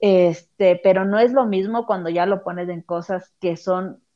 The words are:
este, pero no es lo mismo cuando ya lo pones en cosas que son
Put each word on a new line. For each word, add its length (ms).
este, 840
pero 220
no 140
es 140
lo 140
mismo 400
cuando 240
ya 160
lo 160
pones 260
en 140
cosas 580
que 160
son 460